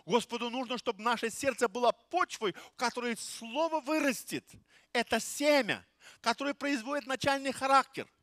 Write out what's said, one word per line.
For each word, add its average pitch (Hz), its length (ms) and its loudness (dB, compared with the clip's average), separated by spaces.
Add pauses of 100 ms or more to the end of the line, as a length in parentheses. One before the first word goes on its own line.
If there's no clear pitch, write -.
Господу 233 440 0
нужно, 247 260 -4
чтобы 214 260 -6
наше 233 280 0
сердце 247 380 0
было 240 240 2 (180)
почвой, 269 420 -2
в - 240 -16
которой 240 400 -2
Слово 302 640 -4
вырастет. 277 640 -2 (480)
Это 233 280 2
семя, 247 680 2 (340)
которое 269 340 0
производит 277 520 -4
начальный 269 460 0
характер. 269 560 4 (140)